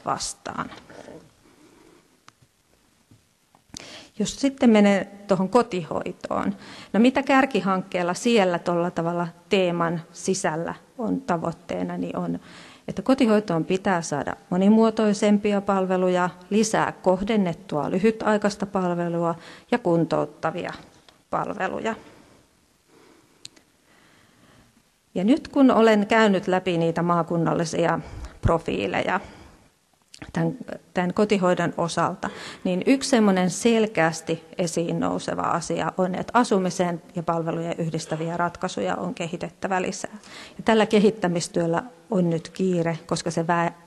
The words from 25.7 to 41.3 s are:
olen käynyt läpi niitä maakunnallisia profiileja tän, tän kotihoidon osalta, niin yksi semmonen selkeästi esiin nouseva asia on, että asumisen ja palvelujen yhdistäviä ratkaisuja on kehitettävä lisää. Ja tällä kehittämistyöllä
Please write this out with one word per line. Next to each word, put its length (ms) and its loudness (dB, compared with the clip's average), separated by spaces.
olen 360 6
käynyt 420 4
läpi 300 0
niitä 240 0
maakunnallisia 1000 0
profiileja 800 0
tän, 200 0
tän 200 -2
kotihoidon 640 2
osalta, 540 -2
niin 220 -2
yksi 240 2
semmonen 400 4
selkeästi 920 0
esiin 420 -2
nouseva 420 -4
asia 560 -2
on, 160 0
että 240 -2
asumisen 640 0
ja 80 -6
palvelujen 560 -4
yhdistäviä 580 -4
ratkaisuja 600 -4
on 180 -6
kehitettävä 680 -6
lisää. 360 -8
Ja 80 -14
tällä 220 4
kehittämistyöllä 960 2